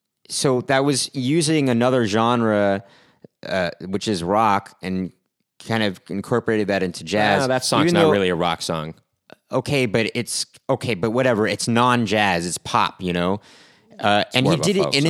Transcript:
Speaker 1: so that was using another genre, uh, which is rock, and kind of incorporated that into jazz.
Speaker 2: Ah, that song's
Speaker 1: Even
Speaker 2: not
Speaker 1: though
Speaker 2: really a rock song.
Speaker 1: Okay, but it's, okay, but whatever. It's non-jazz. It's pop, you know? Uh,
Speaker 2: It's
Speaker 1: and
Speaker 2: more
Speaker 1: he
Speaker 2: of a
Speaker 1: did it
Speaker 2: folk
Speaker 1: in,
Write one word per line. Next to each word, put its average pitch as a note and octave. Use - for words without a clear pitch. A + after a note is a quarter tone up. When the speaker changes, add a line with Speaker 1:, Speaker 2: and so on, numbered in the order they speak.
Speaker 1:
so B2+
that C3+
was C#3+
using C#3+
another B2
genre, G#2+
uh, F2+
which F#2+
is F#2
rock, G2+
and F#2
kind A2+
of G2
incorporated G#2+
that G2
into F2+
jazz. G#2
Speaker 2:
Ah, C3+
that B2+
song's -
Speaker 1:
Even F3
Speaker 2:
not -
Speaker 1:
though -
Speaker 2:
really G2
a F2+
rock E2+
song. D#2+
Speaker 1:
Okay, C3
but A2
it's, -
okay, B2+
but G#2+
whatever. A#2
It's -
non-jazz. G#2+
It's E2+
pop, -
you F2+
know? F2+
Uh, G#2
Speaker 2:
It's -
Speaker 1:
and B2+
Speaker 2:
more E3
Speaker 1:
he D#3
Speaker 2:
of -
a -
Speaker 1:
did F#3+
it G3
Speaker 2:
folk C#3+
Speaker 1:
in, C#3+